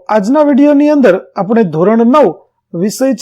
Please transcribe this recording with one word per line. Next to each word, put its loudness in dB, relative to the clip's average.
આજના 0
વીડિયોની 2
અંદર 2
આપણે 0
ધોરણ 0
નવ 2
વિષય -4